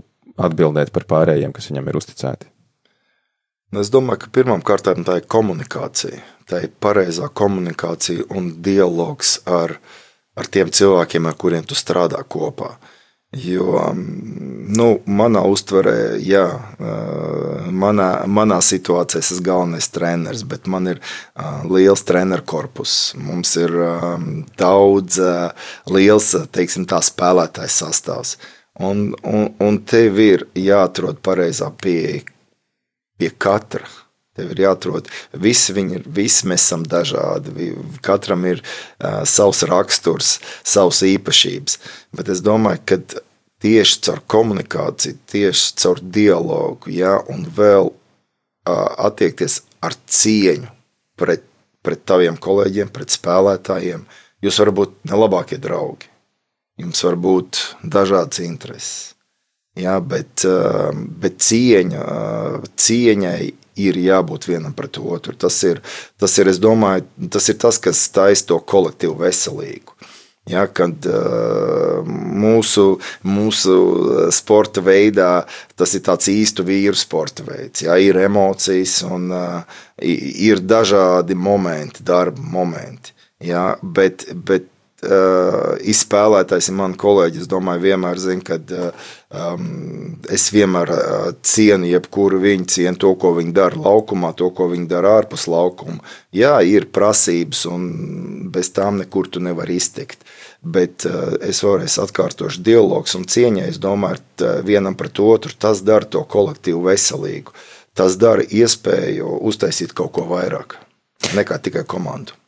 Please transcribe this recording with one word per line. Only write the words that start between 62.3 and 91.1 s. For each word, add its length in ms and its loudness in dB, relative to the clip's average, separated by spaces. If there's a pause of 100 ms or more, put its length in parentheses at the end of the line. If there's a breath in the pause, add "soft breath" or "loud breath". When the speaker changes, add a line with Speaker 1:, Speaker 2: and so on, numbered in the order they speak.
Speaker 2:
cieņai 640 2 (380)
ir 240 2
jābūt 480 2
vienam 240 -6
pret 240 -12
otru. 400 -8
Tas 280 -2
ir, 160 0 (360 loud breath)
tas 200 0
ir, 120 6
es 120 2
domāju, 440 4 (240)
tas 200 0
ir 80 -2
tas, 240 2
kas 320 2
taisa 360 4
to 80 2
kolektīvu 640 0
veselīgu. 720 -4 (540 loud breath)
Ja, 180 0
kad, 380 -2
ā, 1000 -2
mūsu, 800 2 (400 loud breath)
mūsu 500 2 (580)
sporta 480 2
veidā 600 4 (340 loud breath)
tas 160 2
ir 120 -4
tāds 260 0
īstu 340 0
vīru 320 0
sporta 480 -6
veids. 380 -10
Ja, 160 4
ir 220 6
emocijas 840 0
un, 240 -6
ā, 140 -4 (540 loud breath)
i-, 500 -2
ir 140 4
dažādi 760 2
momenti, 680 -2
darba 360 0
momenti. 720 -8 (300 soft breath)
Ja, 340 -2
bet, 560 0
bet, 320 -2 (360)
ā, 760 2
izspēlētājs 920 2
ir 80 -4
mani 200 -4
kolēģi, 440 2
es 80 -10
domāju, 340 -4
vienmēr 340 0
zina, 260 -4
kad, 280 -8
ā, 160 -6 (420 loud breath)
um, 840 -10 (180)
es 160 0
vienmēr, 400 2
ā, 280 0 (280)